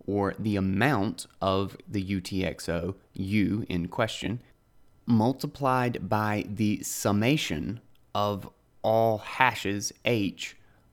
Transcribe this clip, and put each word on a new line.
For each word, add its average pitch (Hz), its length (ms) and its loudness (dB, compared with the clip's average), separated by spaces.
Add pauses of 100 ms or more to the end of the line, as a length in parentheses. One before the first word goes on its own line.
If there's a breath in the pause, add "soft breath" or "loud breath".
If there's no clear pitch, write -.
or 98 320 0
the 101 180 0
amount 98 720 0 (160)
of 95 360 0 (100)
the 104 140 -2
U 95 200 -2
T 92 240 -2
X - 240 -4
O, 87 260 -2 (180)
U 98 540 0
in 87 200 -2
question, 113 520 -4 (680 loud breath)
multiplied 127 1000 2
by 107 400 0
the 104 360 0
summation 104 960 0 (320)
of 104 360 -2 (340)
all 110 340 4
hashes 104 760 0 (140)
H 104 500 -2 (380 soft breath)